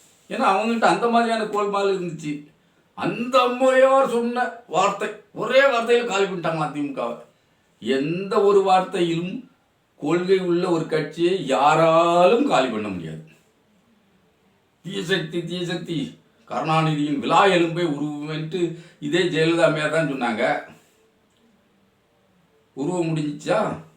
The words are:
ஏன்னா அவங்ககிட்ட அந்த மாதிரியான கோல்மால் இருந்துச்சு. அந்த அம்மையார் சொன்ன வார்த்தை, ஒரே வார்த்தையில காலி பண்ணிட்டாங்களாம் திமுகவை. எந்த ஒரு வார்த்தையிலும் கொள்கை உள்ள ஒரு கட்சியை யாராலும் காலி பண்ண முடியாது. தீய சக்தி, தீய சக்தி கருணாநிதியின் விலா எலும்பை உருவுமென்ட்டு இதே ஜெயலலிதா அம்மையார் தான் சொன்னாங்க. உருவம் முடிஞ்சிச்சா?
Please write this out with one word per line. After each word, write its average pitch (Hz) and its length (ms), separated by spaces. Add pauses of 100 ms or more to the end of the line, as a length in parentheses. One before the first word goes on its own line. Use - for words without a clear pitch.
(300)
ஏன்னா 214 140
அவங்ககிட்ட 220 400
அந்த 196 240
மாதிரியான 226 380
கோல்மால் 196 540
இருந்துச்சு. 156 540 (400)
அந்த 247 480
அம்மையார் 262 680
சொன்ன 233 400 (180)
வார்த்தை, 196 420 (240)
ஒரே 240 280
வார்த்தையில 240 440
காலி 196 180
பண்ணிட்டாங்களாம் 160 600
திமுகவை. 123 340 (600)
எந்த 170 640
ஒரு 196 200
வார்த்தையிலும் 185 800 (540)
கொள்கை 180 420
உள்ள 175 300
ஒரு 160 180
கட்சியை 165 580
யாராலும் 165 1040
காலி 135 200
பண்ண 107 200
முடியாது. 80 360 (1600)
தீய 196 200
சக்தி, 170 400
தீய 175 220
சக்தி 165 540 (280)
கருணாநிதியின் 151 720
விலா 202 260
எலும்பை 170 400
உருவுமென்ட்டு 156 920 (240)
இதே 147 200
ஜெயலலிதா 165 440
அம்மையார் 151 280
தான் 151 220
சொன்னாங்க. 123 500 (2000)
உருவம் 160 420
முடிஞ்சிச்சா? 151 520 (300)